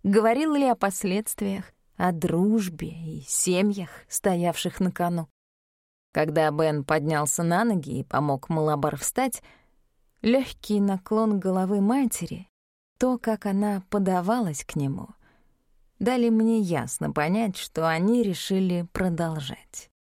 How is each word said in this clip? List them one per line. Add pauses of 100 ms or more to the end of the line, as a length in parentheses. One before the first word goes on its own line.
Говорил
ли
о
последствиях, (260)
о
дружбе
и
семьях, (180)
стоявших
на
кону? (840)
Когда
Бен
поднялся
на
ноги
и
помог
Малабар
встать, (800)
лёгкий
наклон
головы
матери, (500)
то,
как
она
подавалась
к
нему, (920)
дали
мне
ясно
понять,
что
они
решили
продолжать. (120)